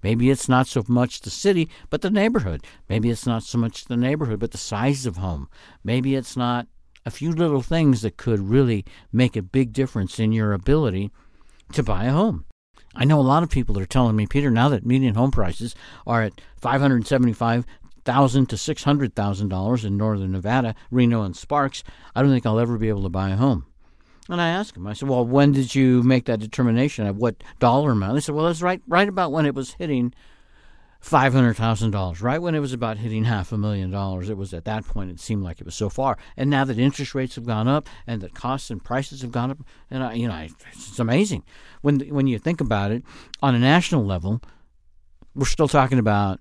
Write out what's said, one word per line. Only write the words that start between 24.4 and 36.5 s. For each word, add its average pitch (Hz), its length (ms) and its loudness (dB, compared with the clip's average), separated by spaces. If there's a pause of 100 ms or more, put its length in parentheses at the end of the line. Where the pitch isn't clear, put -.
I 170 80 0
asked 190 280 -4
him, 90 100 -12
I 107 60 -8
said, 135 160 -6
"Well, 123 180 2
when 139 260 6
did 135 220 0
you 127 280 4
make 127 240 4
that 117 140 -2
determination? 117 680 0
At 101 100 -2
what 110 260 -2 (160)
dollar 131 340 4
amount?" 101 220 0
They 147 60 0
said, 147 140 -6
"Well, 156 120 0
it's 170 160 -2
right, 180 240 -2
right 180 220 2
about 180 240 -2
when 156 140 2
it 139 80 0
was 131 180 -6
hitting 127 420 -2 (880)
five 135 320 2
hundred 123 220 4
thousand 113 360 0
dollars, 92 300 -4
right 127 200 -2
when 175 140 -2
it 156 60 -2
was 135 120 -4
about 117 260 -6
hitting 110 260 -4
half 110 260 -2
a 110 80 -4
million 101 320 -2
dollars." 95 380 -6
It 107 80 -6
was 95 180 -10
at 82 120 -10
that 107 200 -6
point, 98 240 -6
it 90 80 -14
seemed 104 240 -4
like 90 180 -8
it - 40 -14
was 82 100 -14
so - 140 -4
far. 131 280 -2 (200)
And 135 120 -2
now 139 160 2